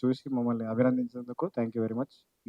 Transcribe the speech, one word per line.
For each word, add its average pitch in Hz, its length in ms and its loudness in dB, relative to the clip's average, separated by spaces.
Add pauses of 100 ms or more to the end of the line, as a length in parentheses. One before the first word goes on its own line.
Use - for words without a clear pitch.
చూసి 131 240 0
మమ్మల్ని 120 360 0
అభినందించినందుకు 123 800 0
thank 117 300 -2
you 117 80 0
very 110 160 -2
much. - 140 -4 (360)